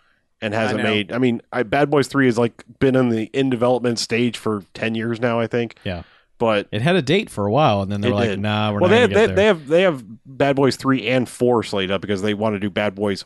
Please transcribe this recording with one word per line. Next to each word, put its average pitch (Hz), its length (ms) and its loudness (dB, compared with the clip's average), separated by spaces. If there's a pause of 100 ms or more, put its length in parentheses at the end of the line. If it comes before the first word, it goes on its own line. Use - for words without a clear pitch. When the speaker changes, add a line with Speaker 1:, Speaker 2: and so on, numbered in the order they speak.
(420)
Speaker 1:
and 110 120 -4
hasn't 107 260 -2
Speaker 2:
I 107 40 -2
know. 107 60 0
Speaker 1:
made, 107 220 -2
I 117 60 -4
mean, 123 240 0 (100)
I, 123 120 -2
Bad 139 260 0
Boys 143 180 2
Three 139 200 2
has, 113 100 2
like, 120 260 -2 (160)
been 135 160 4
in 127 140 4
the 110 140 0 (100)
in 135 160 0
development 123 500 0
stage 117 380 -2
for 107 260 -4 (100)
ten 113 200 -4
years 113 260 -4
now, 117 200 0
I 113 80 0
think. 117 360 -4
Speaker 3:
Yeah. 90 200 -6 (340)
Speaker 1:
But 107 340 2
Speaker 3:
It 107 100 -2
had 170 160 2
a 175 40 2
date 160 280 0
for 101 180 -4
a 101 40 0
while, 117 300 2
and 95 80 -4
then 101 120 -4
they're 110 100 -2
Speaker 1:
it 101 40 -2
Speaker 3:
like, 101 160 0
Speaker 1:
did. 95 100 -4
Speaker 3:
"Nah, 107 320 -2
we're 104 80 -2
Speaker 1:
Well, 180 80 4
Speaker 3:
not 208 60 6
Speaker 1:
they - 0 -
Speaker 3:
gonna 233 60 4
Speaker 1:
have, 240 80 2
Speaker 3:
get 196 60 -2
Speaker 1:
they, 214 120 4
Speaker 3:
there." 190 80 -4
Speaker 1:
they 190 100 4
have, 165 240 0
they 165 140 4
have 151 200 0 (220)
Bad 135 320 -4
Boys 135 180 4
Three 131 320 -2
and 127 220 0
Four 123 340 2
slated 95 280 -2
up 98 100 -2
because 95 200 -4
they 104 120 0
wanna 104 260 -2
do 101 100 -4
Bad 104 260 -2
Boys 98 300 -2